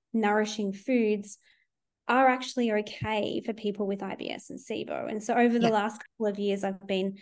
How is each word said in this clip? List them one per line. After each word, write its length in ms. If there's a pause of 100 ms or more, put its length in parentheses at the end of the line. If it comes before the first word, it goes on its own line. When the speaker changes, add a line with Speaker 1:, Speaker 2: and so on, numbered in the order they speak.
(120)
Speaker 1:
nourishing 640
foods 640 (720)
are 200
actually 420
okay 680
for 100
people 340
with 160
I 140
B 160
S 180
and 80
sibo?" 540
And 100
so 140
over 240
the 80
Speaker 2:
Yeah. 40
Speaker 1:
last 300
couple 260
of 120
years, 240
I've 240
been 340